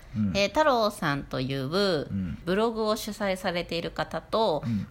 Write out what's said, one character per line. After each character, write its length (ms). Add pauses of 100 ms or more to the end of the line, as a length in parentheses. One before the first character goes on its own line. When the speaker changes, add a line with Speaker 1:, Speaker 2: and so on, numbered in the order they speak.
(140)
Speaker 1:
う 40
ん。 180
Speaker 2:
え 80
ー、 40
太 140
郎 280
さ 240
ん 80
と 180
い 140
う、 120
Speaker 1:
う 360
ん。 420
Speaker 2:
ブ 100
ロ 160
グ 140
を 100
主 140
催 280
さ 140
れ 140
て 100
い 60
る 80
方 320
と、 420
Speaker 1:
う 60
ん。 220